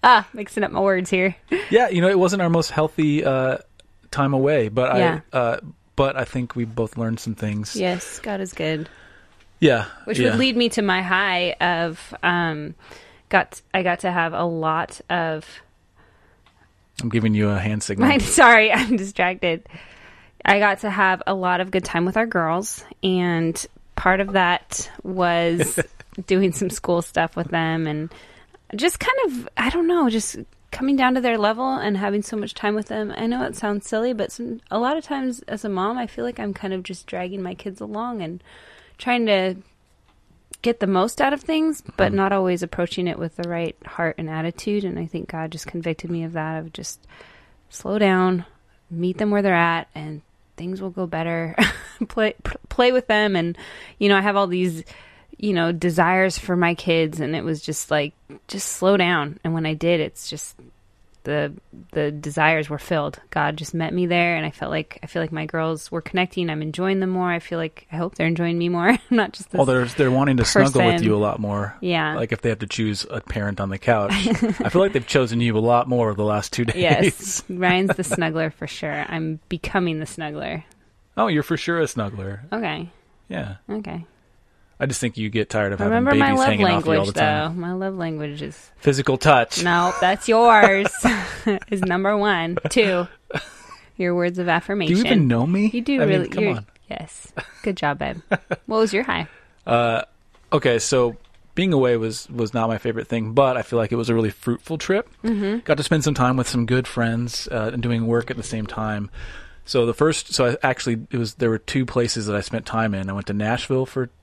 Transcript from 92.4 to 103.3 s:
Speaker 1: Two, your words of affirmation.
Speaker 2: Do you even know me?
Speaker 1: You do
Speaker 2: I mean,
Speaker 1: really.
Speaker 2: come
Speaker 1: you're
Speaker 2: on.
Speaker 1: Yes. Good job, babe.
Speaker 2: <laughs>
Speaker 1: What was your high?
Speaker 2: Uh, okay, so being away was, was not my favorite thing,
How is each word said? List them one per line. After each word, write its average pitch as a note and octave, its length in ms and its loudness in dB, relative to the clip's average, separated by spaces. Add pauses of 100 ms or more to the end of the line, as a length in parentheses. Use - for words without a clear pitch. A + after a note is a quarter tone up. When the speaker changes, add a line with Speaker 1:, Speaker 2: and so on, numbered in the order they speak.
Speaker 1:
Two, F#3 380 2 (920)
your F3 160 0
words F3 240 0
of F3 100 -2
affirmation. F3 460 0
Speaker 2:
Do F#3+ 60 6
you A#3+ 80 4
even F3+ 200 6
know A#2+ 200 4
me? G3+ 260 2
Speaker 1:
You A#3+ 80 0
do C#4 140 0
Speaker 2:
I B3 100 4
mean, G#3 40 4
Speaker 1:
really. F#3 200 2
Speaker 2:
come F3+ 140 -2
Speaker 1:
you're F#3+ 140 2
Speaker 2:
on. G#2 80 -10 (220)
Speaker 1:
Yes. - 460 -14 (300)
Good G3 140 -2
job, D3 200 -2
babe. C#3 280 -6
Speaker 2:
<laughs> - 40 -20 (380)
Speaker 1:
What A3 100 0
was A3 160 2
your G3+ 100 2
high? E3 240 -2 (380)
Speaker 2:
Uh, A#2 380 2 (500)
okay, C3+ 240 4
so A#2+ 400 2 (380)
being F#3 180 2
away B2+ 240 4
was, A2 320 -6
was A#2+ 240 -2
not A2+ 160 0
my A2+ 80 -2
favorite A2+ 300 -4
thing, A2 260 -2